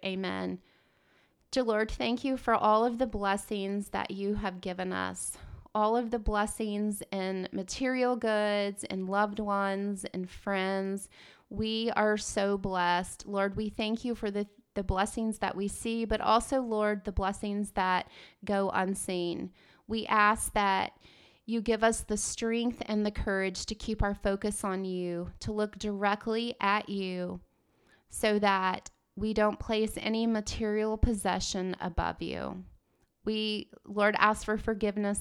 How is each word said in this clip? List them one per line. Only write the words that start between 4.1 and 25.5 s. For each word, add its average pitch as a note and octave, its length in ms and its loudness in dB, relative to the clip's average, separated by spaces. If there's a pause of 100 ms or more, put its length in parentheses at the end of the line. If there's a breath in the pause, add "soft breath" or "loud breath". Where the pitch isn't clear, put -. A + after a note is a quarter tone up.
you G3 240 -2
have G3 240 -4
given F#3 320 -4
us, - 460 -4 (360 loud breath)
all G#3+ 220 4
of A#3+ 160 0
the A#3 80 0
blessings G#3 840 0 (100)
in F#3+ 420 -2
material B3 640 0
goods, G#3 640 0
in F#3+ 240 -4
loved G3+ 320 0
ones, G3+ 720 0
in F#3 120 -4
friends. G3 840 -2 (420 loud breath)
We A3 460 0
are G#3+ 220 4
so G3+ 400 0
blessed. F#3 680 0
Lord, G3 300 0
we G#3+ 140 -2
thank A3 340 -2
you A#3+ 100 -2
for G#3+ 160 -2
the, G#3 160 -2 (300)
the G3+ 80 0
blessings G#3 560 0
that - 160 -2
we G3+ 140 -2
see, A3+ 340 -2
but G#3+ 160 0
also, A#3 420 4
Lord, G#3+ 440 0
the G3+ 80 -4
blessings G3+ 580 -2
that F#3 380 2 (340 loud breath)
go G3 260 2
unseen. F#3 840 -2 (360 soft breath)
We A3 200 -2
ask G#3+ 460 4
that G3 380 2 (540 soft breath)
you A3+ 160 -2
give G#3+ 240 2
us A3+ 160 4
the G#3+ 160 -2
strength A#3 680 -2
and G#3+ 180 2
the G#3 60 2
courage F#3+ 560 0
to G#3+ 80 -4
keep - 280 -2
our G3+ 100 2
focus G3+ 520 -2
on F#3+ 180 -2
you, F3 560 -4
to A3 140 -6